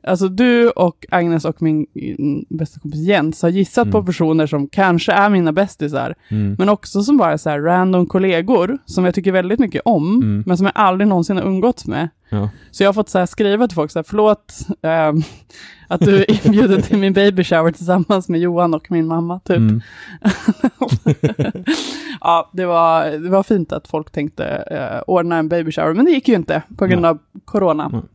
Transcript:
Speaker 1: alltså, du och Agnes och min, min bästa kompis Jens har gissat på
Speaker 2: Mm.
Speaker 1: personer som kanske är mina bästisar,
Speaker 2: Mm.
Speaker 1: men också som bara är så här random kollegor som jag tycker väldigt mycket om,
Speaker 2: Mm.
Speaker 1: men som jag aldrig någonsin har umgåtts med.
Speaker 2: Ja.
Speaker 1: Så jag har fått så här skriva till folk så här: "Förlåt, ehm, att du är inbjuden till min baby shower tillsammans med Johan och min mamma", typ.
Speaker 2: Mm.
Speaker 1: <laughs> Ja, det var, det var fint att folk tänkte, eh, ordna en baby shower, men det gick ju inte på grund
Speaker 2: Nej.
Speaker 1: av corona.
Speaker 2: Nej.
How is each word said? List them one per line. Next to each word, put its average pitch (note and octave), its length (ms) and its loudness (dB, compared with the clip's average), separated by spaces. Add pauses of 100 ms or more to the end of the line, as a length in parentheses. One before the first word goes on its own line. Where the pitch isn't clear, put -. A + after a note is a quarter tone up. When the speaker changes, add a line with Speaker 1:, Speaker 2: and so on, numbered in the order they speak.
Speaker 1:
alltså, F#3 220 0
du A#3 420 4
och - 400 -2
Agnes E3+ 340 0
och E3 180 -4
min, D#3 320 0
min - 540 -6
bästa D#3+ 320 -8
kompis D3+ 200 -10
Jens D#3+ 420 0
har E3+ 60 2
gissat G3 420 0
på F#3+ 80 2
Speaker 2:
Mm. F3+ 80 -2
Speaker 1:
personer D#3+ 400 0
som C#3+ 220 -4
kanske F#3 440 2
är G3 180 4
mina F3 220 2
bästisar, D3 640 -4 (140)
Speaker 2:
Mm. G#2 300 -2
Speaker 1:
men F#3+ 100 2
också G3+ 340 -2
som C#4+ 140 2
bara F3 160 4
är D#3 40 -2
så D#3 140 -4
här D3 100 -2
random F3+ 460 2
kollegor F#3+ 800 0
som F#3 180 -2
jag F3+ 100 0
tycker F#3+ 180 -2
väldigt F#3 260 0
mycket G3+ 260 0
om, F#3+ 380 0
Speaker 2:
Mm. G#2 240 -2
Speaker 1:
men F3+ 100 2
som F#3+ 100 2
jag - 80 0
aldrig G3+ 340 2
någonsin F#3+ 280 0
har - 80 -4
umgåtts F#3+ 420 -2
med. E3 220 -4 (220)
Speaker 2:
Ja. G#2 180 -2 (220)
Speaker 1:
Så - 120 -4
jag G3 60 4
har G3+ 60 2
fått G#3+ 140 -2
så F#3+ 100 -2
här F3+ 80 2
skriva G#3 420 0
till F3+ 60 -8
folk D3+ 160 -2
så - 80 -6
här: D#3+ 100 -6
"Förlåt, G#3+ 460 0 (280)
ehm, D#3+ 400 0 (680)
att F3 120 -4
du G3 180 4
är G#3 280 2
inbjuden G3+ 360 4
till - 160 0
min G3 140 2
baby G3 320 2
shower E3 280 2
tillsammans F3+ 560 -2
med E3 120 0
Johan F3 340 0
och - 160 -8
min E3 160 0
mamma", E3+ 340 -6
typ. F3 160 -2
Speaker 2:
Mm. A2 240 2 (400)
Speaker 1:
<laughs> F#3 1400 -2 (560)
Ja, E3 320 0
det F3+ 140 -4
var, E3 380 2 (140)
det E3 120 -8
var F#3+ 120 4
fint G3 300 -2
att - 160 -10
folk D#3 240 -8
tänkte, D3+ 340 -6
eh, - 600 -8
ordna E3+ 300 0
en D#3 120 -2
baby E3 240 -2
shower, D#3+ 220 -2
men A#3+ 100 2
det F4 60 4
gick C4+ 180 2
ju A#3 60 6
inte D#3 280 -2 (140)
på G3 100 0
grund F3+ 160 2
Speaker 2:
Nej. E3 80 4
Speaker 1:
av D3+ 80 -2 (260)
corona. D#3 480 -2
Speaker 2:
Nej. A2+ 80 -6 (140)